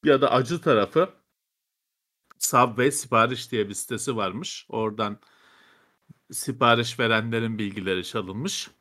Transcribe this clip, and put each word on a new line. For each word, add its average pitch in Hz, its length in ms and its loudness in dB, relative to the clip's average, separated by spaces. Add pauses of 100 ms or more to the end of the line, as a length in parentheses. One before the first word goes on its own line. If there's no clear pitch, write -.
ya 139 160 6
da 139 100 4
acı 131 300 0
tarafı 151 480 2 (1300)
Subway 123 520 2
sipariş 120 640 0
diye 107 160 -2
bir 101 60 -10
sitesi 117 420 -6
varmış. 107 520 -6
Oradan 107 500 -4 (1120)
sipariş 120 680 2
verenlerin 113 600 0
bilgileri 98 460 -4
çalınmış. 110 680 -8 (100)